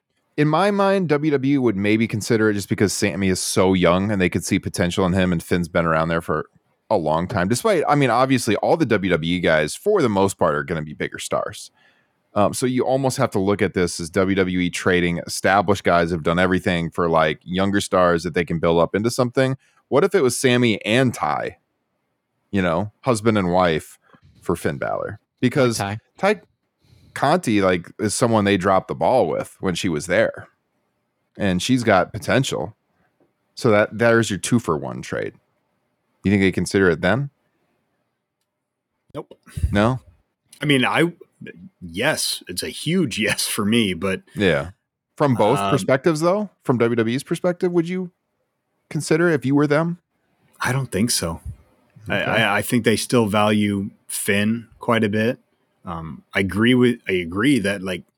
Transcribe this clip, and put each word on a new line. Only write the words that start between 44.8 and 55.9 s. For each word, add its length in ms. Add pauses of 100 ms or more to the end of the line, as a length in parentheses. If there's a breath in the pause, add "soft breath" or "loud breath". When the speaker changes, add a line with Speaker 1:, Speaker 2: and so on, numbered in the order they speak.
Speaker 1:
From 160
both 260
Speaker 3:
Um, 120
Speaker 1:
perspectives, 500
though, 280 (140)
from 140
W 180
W 200
E's 80
perspective, 480
would 180
you 220 (800)
consider 400
if 160
you 100
were 120
them? 300 (640)
Speaker 3:
I 100
don't 200
think 200
so. 300 (680)
I, 140
Speaker 1:
Okay. 100 (120)
Speaker 3:
I, 140
I 40
think 240
they 100
still 300
value 640 (180)
Finn 600 (120)
quite 240
a 60
bit. 300 (460)
Um, 380 (100)